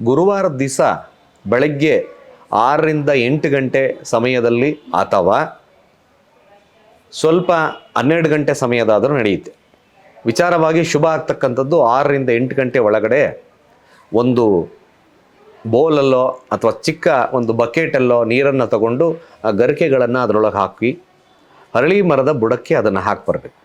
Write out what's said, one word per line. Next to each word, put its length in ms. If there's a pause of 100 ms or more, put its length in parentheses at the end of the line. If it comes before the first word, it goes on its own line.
ಗುರುವಾರದ 540
ದಿವಸ 240 (680)
ಬೆಳಗ್ಗೆ 600 (460)
ಆರರಿಂದ 560
ಎಂಟು 400
ಗಂಟೆ 540
ಸಮಯದಲ್ಲಿ 720
ಅಥವಾ 800 (1600)
ಸ್ವಲ್ಪ 320 (460)
ಹನ್ನೆರಡು 320
ಗಂಟೆ 240
ಸಮಯದಾದರೂ 640
ನಡೆಯುತ್ತೆ. 360 (720)
ವಿಚಾರವಾಗಿ 580
ಶುಭ 220
ಆಗ್ತಕ್ಕಂಥದ್ದು 800
ಆರರಿಂದ 460
ಎಂಟು 260
ಗಂಟೆ 240
ಒಳಗಡೆ 640 (680)
ಒಂದು 560 (1000)
ಬೌಲಲ್ಲೋ 600 (240)
ಅಥವಾ 200
ಚಿಕ್ಕ 360 (260)
ಒಂದು 200
ಬಕೆಟಲ್ಲೋ 680
ನೀರನ್ನು 440
ತಗೊಂಡು 560 (220)
ಆ 40
ಗರಿಕೆಗಳನ್ನು 680
ಅದರೊಳಗೆ 380
ಹಾಕಿ, 460 (720)
ಅರಳಿ 260
ಮರದ 300
ಬುಡಕ್ಕೆ 440
ಅದನ್ನು 240
ಹಾಕ್ಬರ್ಬೇಕು. 640